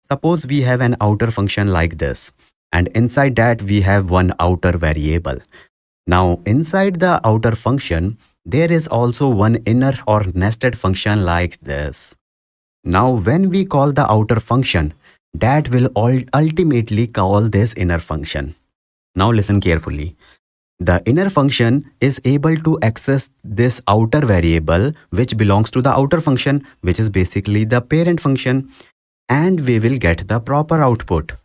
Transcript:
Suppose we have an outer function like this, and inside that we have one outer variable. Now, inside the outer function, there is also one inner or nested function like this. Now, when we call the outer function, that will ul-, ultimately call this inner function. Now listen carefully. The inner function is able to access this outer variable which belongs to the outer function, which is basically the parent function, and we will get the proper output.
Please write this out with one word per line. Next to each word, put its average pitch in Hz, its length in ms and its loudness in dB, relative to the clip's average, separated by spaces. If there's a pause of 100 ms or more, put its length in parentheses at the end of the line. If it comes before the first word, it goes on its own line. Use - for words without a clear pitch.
Suppose 160 420 -2
we 143 160 -2
have 123 180 0
an 120 220 2
outer 107 300 0
function 101 420 -2
like 80 240 -2
this, 71 340 -6 (400)
and 85 180 0
inside 123 460 0
that 113 280 2
we 101 180 0
have 95 280 2
one 92 300 2
outer 87 380 0
variable. 78 640 -2 (680)
Now, 90 380 2
inside 165 560 0
the 180 260 2
outer 110 280 2
function, 110 640 -4 (280)
there 165 260 0
is 160 160 0
also 120 400 0
one 113 280 2 (100)
inner 127 420 0
or 107 160 2 (100)
nested 110 440 -2
function 98 480 -2
like 85 360 -2
this. 71 540 -10 (680)
Now, 107 280 0
when 131 400 0
we 190 120 0
call 147 280 0
the 139 200 0
outer 110 280 2
function, 95 560 -2 (400)
that 127 340 0
will 123 260 2
ul-, 123 280 2 (100)
ultimately 143 720 0
call 104 360 0
this 110 320 0
inner 87 260 -2
function. 73 560 -8 (580)
Now 104 160 2
listen 101 320 2
carefully. 78 540 -4 (640)
The 87 260 0
inner 175 240 2
function 135 680 0
is 139 260 0
able 147 300 2
to 160 260 -2
access 135 480 -2 (140)
this 117 440 -2
outer 113 380 2
variable 85 680 2 (180)
which 113 260 -2
belongs 107 340 2
to 131 120 0
the 135 80 2
outer 139 280 2
function, 143 460 0 (160)
which - 180 -2
is 107 120 0
basically 101 540 0
the 120 160 0
parent 165 380 0
function, 135 520 -2 (580)
and 165 300 2
we 123 180 0
will 120 200 0
get 87 300 -2
the 110 120 0
proper 151 420 0
output. 107 520 -2 (120)